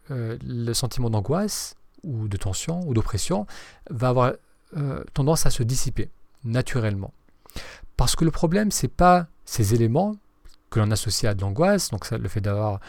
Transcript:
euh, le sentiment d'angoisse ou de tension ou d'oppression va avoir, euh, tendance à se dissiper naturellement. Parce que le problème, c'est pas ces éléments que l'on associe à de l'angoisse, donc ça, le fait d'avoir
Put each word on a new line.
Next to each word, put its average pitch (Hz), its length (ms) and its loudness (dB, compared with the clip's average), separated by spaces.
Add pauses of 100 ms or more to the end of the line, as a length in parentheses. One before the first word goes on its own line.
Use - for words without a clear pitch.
euh, 117 320 -4
le 117 320 -4
sentiment 120 360 0
d'angoisse 131 680 -2 (280)
ou 113 240 -4
de 101 100 -2
tension 160 500 -2
ou 131 60 -2
d'oppression 170 520 0 (440)
va 127 200 0
avoir, 123 240 4 (440)
euh, 143 260 -4 (100)
tendance 151 320 4
à - 40 10
se - 140 4
dissiper 120 460 0 (360)
naturellement. 113 680 -2 (840)
Parce - 180 2
que - 80 0
le 160 80 4
problème, 190 400 0
c'est - 160 -2
pas 180 400 4 (160)
ces 107 320 0
éléments 143 400 2 (540)
que 117 100 0
l'on 107 120 2
associe - 380 0
à 104 60 0
de 95 60 -4
l'angoisse, 160 500 0
donc 101 140 -6
ça, - 120 -4
le 107 100 -6
fait 101 140 -2
d'avoir 101 480 -2